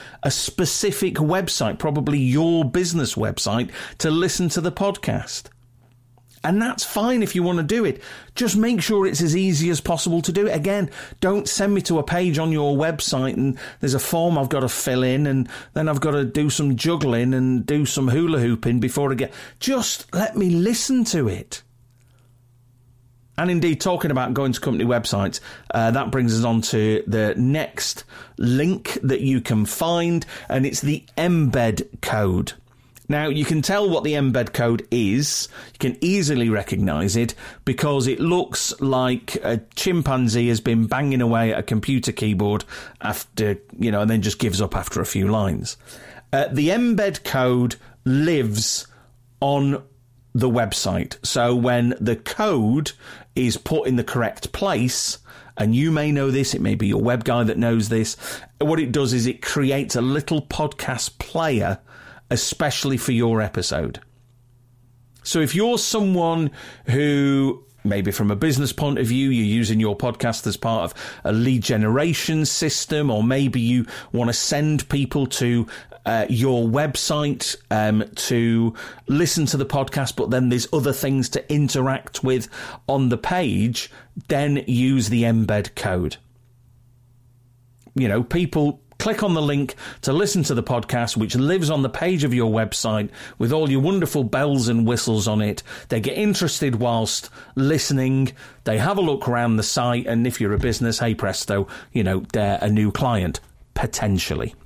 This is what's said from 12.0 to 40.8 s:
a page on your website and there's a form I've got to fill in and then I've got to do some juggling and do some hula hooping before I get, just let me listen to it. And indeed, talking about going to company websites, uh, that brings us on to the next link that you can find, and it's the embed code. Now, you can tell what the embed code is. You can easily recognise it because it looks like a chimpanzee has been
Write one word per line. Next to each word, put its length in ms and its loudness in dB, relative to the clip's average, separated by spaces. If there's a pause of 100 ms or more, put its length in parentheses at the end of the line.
a 20 0
page 360 0
on 120 0
your 260 2
website 580 0
and 240 0 (200)
there's 160 0
a 60 0
form 360 0
I've 120 0
got 120 0
to 80 0
fill 360 0
in 240 2
and 200 0 (260)
then 140 0
I've 120 0
got 120 0
to 120 2
do 260 0
some 260 2
juggling 560 0
and 320 2
do 220 2
some 220 0
hula 320 2
hooping 400 2
before 320 0
I 20 -2
get, 180 -4 (280)
just 520 -2
let 240 -2
me 140 2
listen 540 2
to 240 0
it. 340 -8 (1800)
And 100 0
indeed, 320 2
talking 300 0
about 240 0
going 180 0
to 80 -6
company 240 0
websites, 540 0 (340)
uh, 200 2
that 180 -2
brings 260 2
us 80 2
on 180 2
to 440 2
the 300 0
next 680 -2 (340)
link 680 0
that 160 2
you 200 2
can 240 2
find, 640 0 (220)
and 180 2
it's 140 -4
the 260 -2 (100)
embed 840 0
code. 500 0 (560)
Now, 200 0
you 160 0
can 160 0
tell 300 2
what 140 0
the 100 0
embed 400 0
code 360 0
is. 580 0 (240)
You 60 -20
can 220 -2
easily 480 2
recognise 640 0
it 200 0 (320)
because 400 0
it 140 0
looks 600 0
like 540 0 (100)
a 140 0 (160)
chimpanzee 720 2
has 140 2
been 240 2